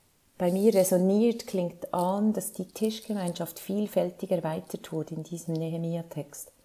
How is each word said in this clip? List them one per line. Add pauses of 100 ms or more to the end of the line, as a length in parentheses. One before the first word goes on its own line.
(360)
Bei
mir
resoniert,
klingt
an,
dass
die
Tischgemeinschaft
vielfältig
erweitert
wurde
in
diesem
Nehemia-Text. (140)